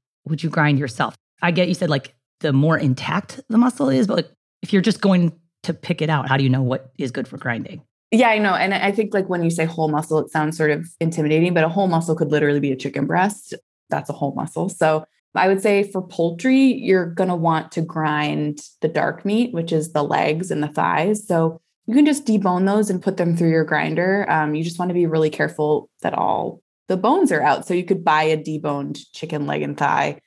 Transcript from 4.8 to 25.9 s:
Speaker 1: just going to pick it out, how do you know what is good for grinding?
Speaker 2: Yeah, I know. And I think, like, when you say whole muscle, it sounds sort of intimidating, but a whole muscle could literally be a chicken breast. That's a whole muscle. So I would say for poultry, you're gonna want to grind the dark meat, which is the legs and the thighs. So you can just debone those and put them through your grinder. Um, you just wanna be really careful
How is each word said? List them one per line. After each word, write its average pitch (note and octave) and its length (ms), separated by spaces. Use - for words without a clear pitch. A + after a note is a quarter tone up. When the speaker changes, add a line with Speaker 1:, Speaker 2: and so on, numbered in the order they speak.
Speaker 1:
just G#3 180
going F3+ 320
to E3 100
pick - 260
it D3+ 80
out, C#3+ 200
how C3+ 80
do C#3 80
you C3+ 60
know C3 120
what B2+ 340
is C3 140
good A#2 180
for - 80
grinding? - 460
Speaker 2:
Yeah, A#3 180
I G#3+ 100
know. G3+ 160
And F#3+ 180
I G3 200
think, G3+ 200
like, F#3+ 160
when F3 140
you E3+ 80
say E3 140
whole E3 240
muscle, D#3 320
it - 100
sounds D#3 260
sort D#3 140
of D#3 160
intimidating, E3 520
but D#3+ 120
a D#3+ 40
whole F#3+ 200
muscle E3 260
could D#3 160
literally D3 300
be C#3 120
a C3 40
chicken C#3+ 300
breast. F#3 480
That's C#3+ 180
a - 40
whole C#3 220
muscle. E3 340
So D#3 360
I F#3+ 140
would F#3+ 120
say G3+ 220
for G3 180
poultry, F#3 600
you're F#3+ 460
gonna F3+ 280
want E3 380
to E3+ 100
grind D3+ 800
the D#3 60
dark D#3+ 360
meat, A3+ 280
which E3 200
is D#3+ 200
the D3 120
legs D#3 480
and D3+ 100
the D3+ 60
thighs. E3+ 580
So E3 340
you G#3+ 80
can D4 120
just D4 180
debone F#3+ 420
those G#3 220
and F#3 140
put F#3+ 140
them E3+ 200
through E3+ 140
your D#3+ 140
grinder. D#3+ 640
Um, D3+ 240
you D#3 80
just E3+ 160
wanna F3+ 160
be F3 120
really D#3 240
careful D3+ 600